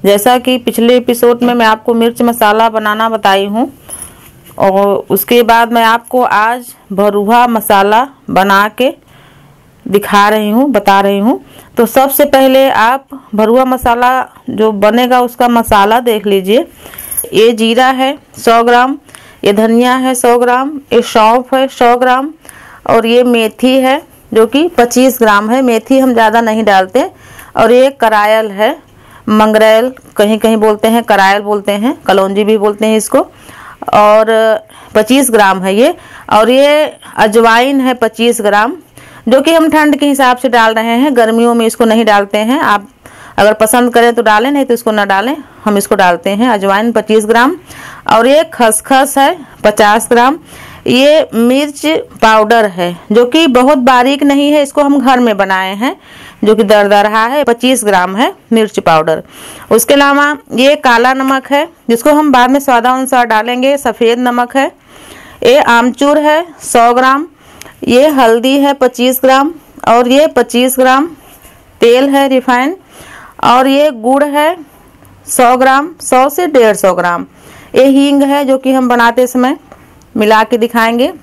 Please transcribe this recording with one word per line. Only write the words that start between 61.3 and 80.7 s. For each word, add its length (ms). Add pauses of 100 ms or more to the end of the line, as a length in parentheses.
है 180 (240)
जिसको 240
हम 180
बाद 200
में 80
स्वादानुसार 680
डालेंगे। 520
सफ़ेद 420
नमक 380
है, 100 (760)
ये 160
आमचूर 600
है 260 (180)
सौ 300
ग्राम, 340 (580)
ये 240
हल्दी 500
है 160
पच्चीस 480
ग्राम 300 (340)
और 220
ये 200
पच्चीस 500
ग्राम 300 (720)
तेल 280
है 180
रिफाइन। 500 (680)
और 220
ये 240
गुड़ 340
है 300 (720)
सौ 280
ग्राम, 440
सौ 280
से 180
डेढ़ 280
सौ 180
ग्राम। 320 (500)
ये 100
हींग 380
है 220
जो 120
कि 160
हम 160
बनाते 380
समय 300 (580)
मिला 280
के 140
दिखाएंगे 500 (140)